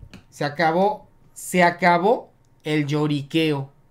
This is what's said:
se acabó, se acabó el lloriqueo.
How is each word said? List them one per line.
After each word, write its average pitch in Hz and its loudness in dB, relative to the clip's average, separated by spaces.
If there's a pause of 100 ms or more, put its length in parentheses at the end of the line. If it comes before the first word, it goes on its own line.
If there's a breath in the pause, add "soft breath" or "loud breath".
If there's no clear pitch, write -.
(300)
se - -10
acabó, 170 -2 (260)
se - 0
acabó 175 2 (320)
el 151 -2
lloriqueo. 147 -2 (200)